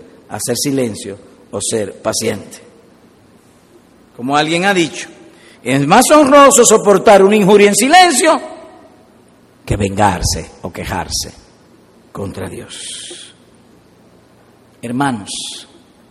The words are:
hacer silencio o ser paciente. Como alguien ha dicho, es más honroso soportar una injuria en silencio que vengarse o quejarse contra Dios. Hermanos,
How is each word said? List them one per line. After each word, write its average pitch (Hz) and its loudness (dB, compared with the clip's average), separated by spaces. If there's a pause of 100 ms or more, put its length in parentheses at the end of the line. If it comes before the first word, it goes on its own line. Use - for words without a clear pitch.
(300)
hacer 117 -6
silencio 120 -6 (320)
o 98 -8
ser 107 -8
paciente. 107 -8 (1600)
Como 131 -6
alguien 160 -2
ha 202 2
dicho, 165 -4 (520)
es 135 -2
más 214 4
honroso 285 6
soportar 196 4
una 202 4
injuria 202 4
en 202 0
silencio 320 2 (1300)
que 107 -4
vengarse 98 -2 (100)
o 90 -12
quejarse - -10 (840)
contra 98 -12
Dios. - -18 (1500)
Hermanos, 120 -8 (420)